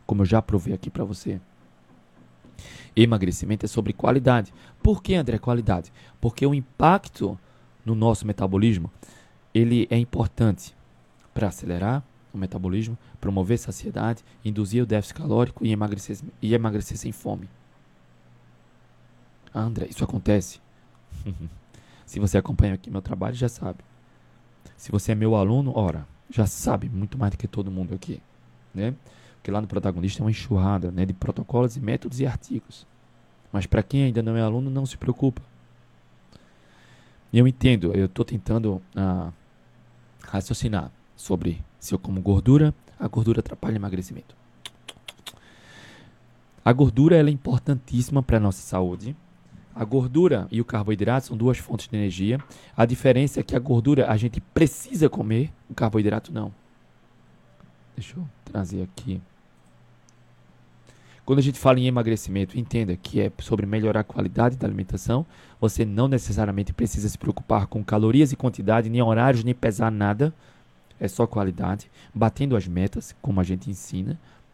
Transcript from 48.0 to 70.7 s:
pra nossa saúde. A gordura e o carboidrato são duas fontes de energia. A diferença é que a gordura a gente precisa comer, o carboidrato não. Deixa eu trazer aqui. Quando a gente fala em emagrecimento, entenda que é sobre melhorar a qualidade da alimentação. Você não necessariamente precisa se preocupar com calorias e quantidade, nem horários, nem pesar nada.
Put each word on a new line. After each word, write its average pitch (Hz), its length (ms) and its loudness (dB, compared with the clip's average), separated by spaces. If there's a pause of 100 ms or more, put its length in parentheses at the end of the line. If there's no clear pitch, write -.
pra 113 160 4
nossa 101 220 0
saúde. 92 540 -4 (580)
A 117 120 -6
gordura 127 640 2
e 110 80 0
o 117 60 0
carboidrato 107 600 0
são 110 100 -8
duas 120 200 2
fontes - 300 -8
de - 80 -6
energia. 101 420 0 (380)
A 113 100 4
diferença 127 540 2
é - 40 0
que - 120 -4
a 127 40 0
gordura 123 520 2
a 107 60 2
gente 113 240 -4
precisa 156 680 2
comer, 120 460 -2 (160)
o - 40 -14
carboidrato 107 600 0
não. 104 200 -8 (1400)
Deixa - 220 -12
eu 175 100 -8 (160)
trazer 95 400 -6
aqui. 92 380 -8 (2000)
Quando 135 160 4
a - 20 8
gente 131 180 2
fala 127 200 6
em 127 80 2
emagrecimento, 110 720 0
entenda 110 380 -2
que - 240 -4
é 101 180 0
sobre 101 260 -2
melhorar 107 360 0
a - 20 0
qualidade 120 540 0
da 120 100 -4
alimentação. 104 580 -4 (360)
Você 110 240 0
não 110 240 0
necessariamente 104 640 -2
precisa 107 340 -2
se - 100 -6
preocupar - 500 -2
com 107 140 -6
calorias 113 520 4
e - 20 -4
quantidade, 110 540 0
nem 120 120 2
horários, 117 440 4
nem 123 80 0
pesar 113 380 -2
nada. 104 420 0 (640)